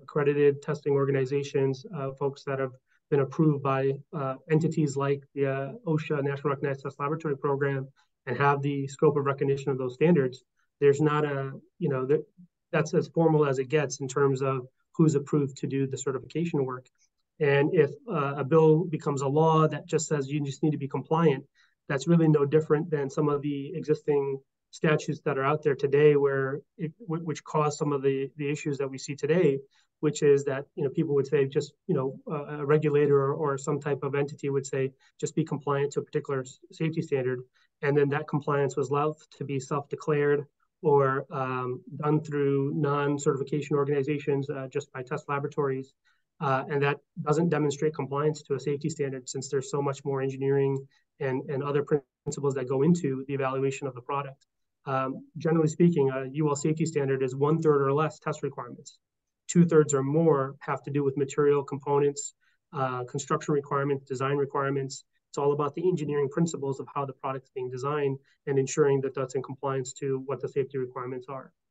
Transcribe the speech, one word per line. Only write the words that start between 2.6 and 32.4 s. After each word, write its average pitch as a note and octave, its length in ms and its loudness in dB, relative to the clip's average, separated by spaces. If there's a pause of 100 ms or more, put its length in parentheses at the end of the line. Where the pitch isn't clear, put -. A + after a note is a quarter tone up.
have C3 140 -4 (360)
been C#3+ 160 4
approved D3 360 2
by, C3+ 300 2 (240)
uh, C3+ 180 -4 (160)
entities D#3 460 2
like C#3 240 0 (140)
the, C#3 120 0
uh, C3+ 260 -2 (140)
osha D3+ 360 0
National C#3 280 -2
Recognized C#3 320 -4
Test C#3 180 -10
Laboratory D3+ 360 -4
Program C#3 520 -2 (380)
and B2 100 -4
have C#3+ 260 2
the C#3 240 -2
scope D3 300 0
of C#3 80 0
recognition C#3 480 -2
of B2+ 60 -4
those B2+ 160 -4
standards, C#3+ 500 2 (360)
there's C#3+ 200 6
not D3+ 240 2
a, C3+ 280 -4 (260)
you F3 100 -2
know, C3 180 -2
that, D3+ 160 2 (480)
that's D#3+ 240 0
as E3+ 140 2
formal D#3 420 4
as C3 80 0
it C3+ 100 -2
gets C#3 320 0
in C3+ 80 -6
terms C#3 340 2
of C3+ 240 -2 (280)
who's D3 220 6
approved C#3+ 400 -2
to - 100 -8
do C3+ 200 -2
the C3 120 -6
certification C#3+ 680 -4
work. B2+ 220 -8 (540)
And C#3+ 340 2
if, C#3+ 160 6 (180)
uh, C#3+ 280 -2
a C#3 80 -2
bill D#3 400 6
becomes D3 380 -4
a C#3 40 0
law D#3 400 4
that D3 200 -4
just D#3 200 -2
says C#3+ 220 -2
you D3 120 -2
just C#3 220 -6
need E3+ 80 4
to D3 80 -2
be C#3 80 -6
compliant, C#3+ 580 2 (440)
that's D3 180 -4
really E3 220 6
no D3 180 6
different D#3 440 2
than C#3+ 200 -2
some D3 180 0
of C#3+ 140 0
the C#3+ 320 -6
existing C#3+ 640 0 (320)
statutes D3+ 540 0
that C#3+ 120 -2
are C3+ 80 0
out D3+ 180 0
there C#3+ 120 2
today C#3+ 420 4
where C#3 440 0 (180)
it, D#3+ 220 -6
w-, E3+ 240 -6
which D#3 180 -6
cause D3+ 340 -2
some D3 160 -2
of C#3 100 -2
the, C3+ 340 0
the D3 120 -4
issues D3 300 -4
that C#3 100 -4
we C3 100 -10
see C#3 180 -10
today, D3+ 420 2 (400)
which D3+ 240 -2
is C#3+ 220 6
that, C#3 200 -4 (120)
you E3+ 80 -2
know, C3 60 0
people C#3+ 260 0
would C#3 100 2
say C#3+ 180 2
just, C#3+ 300 -2 (140)
you F#3 60 2
know, C3+ 240 -2 (120)
uh, D3 300 -8